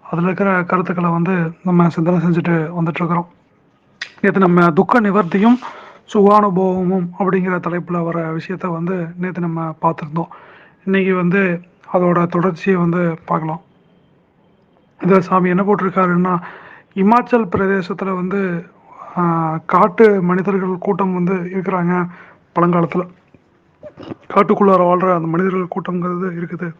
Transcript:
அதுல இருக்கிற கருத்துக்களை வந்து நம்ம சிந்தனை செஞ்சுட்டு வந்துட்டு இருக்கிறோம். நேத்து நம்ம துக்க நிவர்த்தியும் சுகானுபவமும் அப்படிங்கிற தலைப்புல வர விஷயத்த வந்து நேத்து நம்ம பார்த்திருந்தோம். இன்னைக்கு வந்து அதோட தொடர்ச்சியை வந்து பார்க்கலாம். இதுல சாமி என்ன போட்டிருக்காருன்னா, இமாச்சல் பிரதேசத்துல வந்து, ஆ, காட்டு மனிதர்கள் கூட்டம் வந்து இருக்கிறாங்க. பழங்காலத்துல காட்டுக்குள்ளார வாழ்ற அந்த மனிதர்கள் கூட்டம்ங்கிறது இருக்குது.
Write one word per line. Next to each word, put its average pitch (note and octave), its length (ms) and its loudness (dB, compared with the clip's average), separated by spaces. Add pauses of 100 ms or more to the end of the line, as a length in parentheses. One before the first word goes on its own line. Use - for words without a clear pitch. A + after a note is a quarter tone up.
(120)
அதுல E3 100 -2
இருக்கிற F#3 420 2
கருத்துக்களை F3 460 -2
வந்து E3+ 440 0 (100)
நம்ம F3 260 4
சிந்தனை F3 300 0
செஞ்சுட்டு E3+ 320 0
வந்துட்டு E3 480 -2
இருக்கிறோம். F3 280 -2 (920)
நேத்து G3 180 0
நம்ம F3 320 4
துக்க F#3+ 300 2
நிவர்த்தியும் G3+ 560 2 (560)
சுகானுபவமும் F#3+ 960 4 (120)
அப்படிங்கிற F#3 480 0
தலைப்புல E3+ 360 -4
வர E3 280 -4
விஷயத்த E3 360 -8
வந்து F3 400 -4 (100)
நேத்து F3+ 240 -6
நம்ம E3 400 -6
பார்த்திருந்தோம். E3 480 -4 (560)
இன்னைக்கு F#3+ 300 0
வந்து F3+ 460 0 (320)
அதோட F3 340 2
தொடர்ச்சியை F3 520 0
வந்து E3+ 360 0 (100)
பார்க்கலாம். D#3+ 360 -4 (1400)
இதுல F#3+ 200 4
சாமி F3+ 300 0
என்ன F3+ 140 2
போட்டிருக்காருன்னா, F3+ 760 0 (540)
இமாச்சல் A3+ 640 2
பிரதேசத்துல F#3+ 580 -2
வந்து, F3+ 540 -4 (480)
ஆ, E3 480 0
காட்டு G3+ 560 4
மனிதர்கள் F#3 580 0
கூட்டம் G3 340 -2
வந்து F3+ 200 0
இருக்கிறாங்க. F3+ 760 -2 (480)
பழங்காலத்துல F3 520 0 (1300)
காட்டுக்குள்ளார G3 480 4
வாழ்ற F3+ 320 2
அந்த E3 140 -2
மனிதர்கள் F3+ 400 -2
கூட்டம்ங்கிறது F3+ 640 -6
இருக்குது. E3+ 480 -8